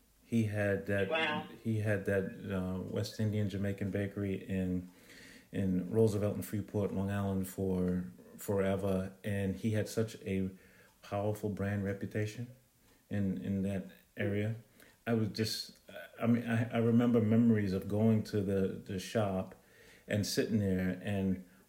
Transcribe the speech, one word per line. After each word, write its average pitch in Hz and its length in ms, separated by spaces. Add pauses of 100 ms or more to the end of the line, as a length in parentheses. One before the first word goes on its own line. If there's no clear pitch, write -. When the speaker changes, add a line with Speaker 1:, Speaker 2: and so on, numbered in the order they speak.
(260)
Speaker 1:
He 117 180
had 101 440
that, 98 220
Speaker 2:
Wow. 160 340 (200)
Speaker 1:
he 110 160
had 104 260
that, 98 200 (260)
uh, 92 280 (100)
West - 300
Indian 107 300
Jamaican 101 400
bakery 98 580
in, 92 400 (640)
in 92 380
Roosevelt 104 460
and 95 100
Freeport, 101 480
Long 98 160
Island 98 380
for 90 580 (320)
forever. 95 720 (120)
And 98 320
he 113 160
had 107 180
such 113 360
a 95 240 (520)
powerful 104 480
brand 98 340
reputation 107 600 (640)
in, 98 340
in 98 200
that 98 240 (300)
area. 104 360 (540)
I 117 60
was 110 160
just, - 420 (500)
I 120 60
mean, 117 200
I, 117 280
I - 20
remember 117 440
memories 110 520
of 95 140
going 107 380
to 104 160
the, 95 440
the 98 140
shop 95 560 (520)
and 104 160
sitting 101 360
there 92 440
and 95 400 (240)